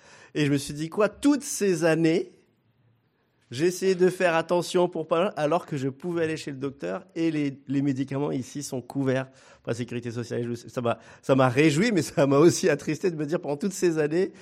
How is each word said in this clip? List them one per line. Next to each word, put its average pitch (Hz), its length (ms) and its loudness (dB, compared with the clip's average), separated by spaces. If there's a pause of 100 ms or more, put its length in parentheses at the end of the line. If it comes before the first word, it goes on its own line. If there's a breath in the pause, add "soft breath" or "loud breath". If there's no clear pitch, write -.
(340 loud breath)
Et 151 120 0
je 139 60 2
me 143 60 2
suis 143 160 -6
dit, « 156 160 -8
Quoi, 202 200 0
toutes 285 340 0
ces 180 400 -2
années, 160 480 2 (1200)
j'ai 131 160 -4
essayé 185 300 0
de 180 140 4
faire 180 240 0
attention 175 540 0
pour 170 220 -6
pas, 175 260 2
alors 151 300 0
que 160 100 -8
je 135 140 -2
pouvais 170 340 -4
aller 156 140 -2
chez 147 140 -10
le 139 60 -10
docteur 165 480 -8 (100)
et 165 160 0
les, 143 360 -4
les 139 140 0
médicaments 139 500 -2
ici 139 320 -8
sont 131 180 -8
couverts 131 480 -2
par - 440 -10
la - 0 -
sécurité 120 360 -8
sociale. » 120 400 -6
Je, 120 60 -6
ça - 240 -10
m'a, 117 200 0 (220 loud breath)
ça 139 140 2
m'a 131 140 6
réjoui, 156 420 4
mais 175 100 2
ça 139 260 0
m'a 139 100 4
aussi 170 320 6
attristé 156 420 -2
de 160 60 -8
me 151 80 -4
dire, « 160 160 -4
Pendant 143 160 -4
toutes 190 160 -4
ces 170 240 0
années, 160 340 0 (100)